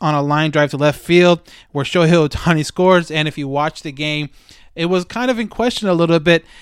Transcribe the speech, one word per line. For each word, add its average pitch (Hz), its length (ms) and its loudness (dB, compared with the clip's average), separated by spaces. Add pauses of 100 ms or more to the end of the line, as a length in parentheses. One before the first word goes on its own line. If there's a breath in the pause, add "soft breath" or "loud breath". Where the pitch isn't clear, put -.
on 151 140 0
a 143 60 0
line 147 300 0
drive 147 200 0
to 143 60 -8
left 143 220 0
field 175 420 2 (300 loud breath)
where 139 140 -4
Shohei 165 420 2
Ohtani 156 380 -2
scores. 180 460 2
And 156 160 -2
if 143 100 -8
you 143 100 -6
watch 147 360 -4
the 156 80 -10
game, 151 380 -6 (460 soft breath)
it 170 120 -4
was 180 180 0
kind 247 240 -4
of 240 80 -2
in 226 100 -4
question 220 400 -4
a 185 60 2
little 165 260 2
bit. 165 240 2 (180 soft breath)